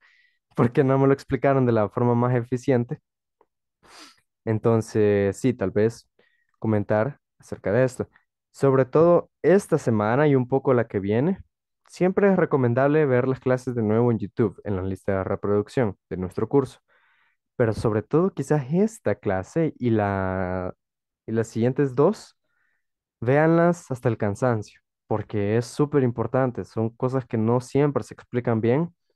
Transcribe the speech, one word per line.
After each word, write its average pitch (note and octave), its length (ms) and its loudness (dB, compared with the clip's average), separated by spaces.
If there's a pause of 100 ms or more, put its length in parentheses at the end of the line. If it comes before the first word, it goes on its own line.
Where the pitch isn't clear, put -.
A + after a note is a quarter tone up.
(240)
<laughs> - 320 -20
porque B2 280 2
no C3+ 160 2
me C3+ 80 4
lo C#3 60 6
explicaron C3+ 520 0
de A#2+ 80 2
la G#2+ 160 2
forma A#2+ 260 0
más B2 200 0
eficiente. B2 640 -2 (1500)
Entonces, G#2+ 920 0
sí, B2+ 160 0
tal F#2+ 180 -4
vez A2 380 -2 (500)
comentar A2 600 -2 (200)
acerca - 320 -8
de B2 120 2
esto. B2 260 -4 (420)
Sobre C3+ 340 2
todo E3+ 440 2 (120)
esta E3+ 360 2
semana A#2 500 0
y C#3+ 80 4
un B2 120 2
poco C3+ 260 0
la A#2 140 0
que G#2 120 -4
viene, A#2 440 -2 (460)
siempre F#3+ 420 0
es F#3 60 0
recomendable C#3+ 680 2
ver B2 220 2
las C3 120 -2
clases B2+ 360 -2
de A#2 80 -2
nuevo A2+ 280 2
en A2 80 0
YouTube, G2+ 440 -4
en G#2 140 -6
la F2+ 60 -6
lista F#2+ 360 -4
de F#2 40 -2
reproducción G2+ 720 -2 (120)
de F2+ 80 -8
nuestro F#2 320 -6
curso. C#3 300 -2 (800)
Pero A2+ 160 0
sobre G#2+ 300 -2
todo, F3 300 0
quizás C#3+ 400 -2
esta F#3 420 -2
clase G#2 640 -4
y A#2+ 120 -2
la, F#2+ 840 -2 (520)
y A2+ 80 -10
las A2+ 160 -2
siguientes B2+ 460 -2
dos, E3 420 0 (840)
véanlas E3 680 2
hasta B2+ 180 -2
el A2 80 -2
cansancio, A2 640 -2 (260)
porque G#2 500 -2
es B2 80 -2
súper D3 380 0
importante. A#2+ 600 -2
Son A2+ 260 -4
cosas B2+ 340 -4
que A#2+ 120 -6
no A#2 240 2
siempre C#3 420 0
se - 100 -18
explican A#2+ 480 -4
bien C3+ 320 0 (220)